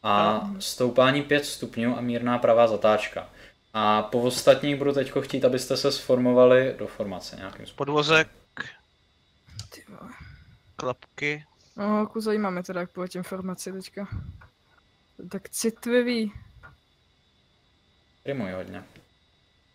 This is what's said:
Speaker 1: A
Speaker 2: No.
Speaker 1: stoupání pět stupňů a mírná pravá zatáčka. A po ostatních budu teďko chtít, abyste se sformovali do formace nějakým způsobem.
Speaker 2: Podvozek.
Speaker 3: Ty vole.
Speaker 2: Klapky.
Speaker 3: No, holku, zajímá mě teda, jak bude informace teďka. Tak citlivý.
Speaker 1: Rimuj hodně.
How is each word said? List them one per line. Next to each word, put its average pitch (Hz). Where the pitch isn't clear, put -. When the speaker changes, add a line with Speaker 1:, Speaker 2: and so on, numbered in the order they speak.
Speaker 1:
A 107
Speaker 2:
No. 101
Speaker 1:
stoupání 127
pět 143
stupňů 120
a -
mírná 120
pravá 117
zatáčka. 107
A 107
po 120
ostatních 135
budu 143
teďko 135
chtít, 135
abyste 127
se 135
sformovali 127
do 107
formace 98
nějakým 98
způsobem. -
Speaker 2:
Podvozek. 151
Speaker 3:
Ty -
vole. -
Speaker 2:
Klapky. 147
Speaker 3:
No, 202
holku, 214
zajímá 208
mě 180
teda, 180
jak 180
bude 180
informace 185
teďka. 190
Tak 196
citlivý. 233
Speaker 1:
Rimuj 123
hodně. 92